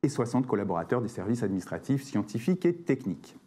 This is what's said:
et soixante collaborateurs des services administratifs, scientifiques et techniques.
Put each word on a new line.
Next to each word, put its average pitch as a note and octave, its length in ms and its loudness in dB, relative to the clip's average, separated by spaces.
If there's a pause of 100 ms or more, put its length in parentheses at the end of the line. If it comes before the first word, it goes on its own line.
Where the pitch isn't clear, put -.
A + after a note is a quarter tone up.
et D3 60 4
soixante B2 380 0
collaborateurs G2+ 540 0
des A2 60 -4
services A#2 360 -2
administratifs, G2 600 -2
scientifiques A#2 640 0
et F3 80 6
techniques. - 720 -2